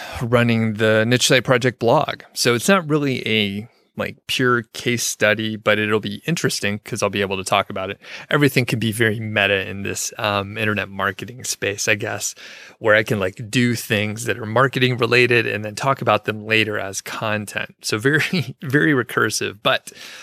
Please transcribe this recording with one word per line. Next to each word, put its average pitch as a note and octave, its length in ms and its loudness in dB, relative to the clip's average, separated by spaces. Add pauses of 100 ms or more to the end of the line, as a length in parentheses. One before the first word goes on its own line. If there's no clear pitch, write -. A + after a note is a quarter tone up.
(200)
running A#2 540 2
the A2 320 4
Niche B2 220 2
Site B2+ 160 4
Project B2 340 2
blog. B2 540 0
So A#2+ 220 0
it's A#2+ 140 0
not F#3+ 200 2
really C#3+ 380 0
a, G#2+ 420 -2 (280)
like, F#2+ 200 -6 (100)
pure B2 360 0
case - 440 -4
study, A2 480 0
but G#2 240 2
it'll G#2+ 220 2
be G#2 260 -8
interesting G#2+ 540 -2
'cause - 240 -4
I'll G#2 60 0
be G2 100 -2
able G2 160 -2
to F#2+ 80 -8
talk G2 260 0
about F#2+ 200 -8
it. G2+ 100 -12 (300)
Everything C#3+ 340 4
can A2+ 160 -2
be A2+ 100 0
very A2 300 0
meta G2+ 480 2
in G2 140 -8
this, G2 360 -6
um, G#2 400 -2
internet G#2 300 0
marketing G2 560 -6
space, - 420 -4
I A2 80 0
guess, G#2+ 400 -6 (460)
where G#2+ 160 6
I A2 80 4
can, G#2+ 160 0
like, F#2+ 280 -4
do A#2+ 280 2
things G#2+ 480 -2
that A2 160 -2
are A2 60 -8
marketing B2+ 500 2
related A#2+ 500 4
and G#2+ 180 -4
then G#2+ 120 -10
talk C3+ 260 -2
about G#2+ 220 2
them G#2+ 200 -4
later G#2+ 360 0
as G2 200 -8
content. G#2+ 840 -6
So - 140 -2
very, C#3 640 0
<laughs> - 40 -14
very D3+ 300 4
recursive. A2 680 -2
But - 300 0 (300)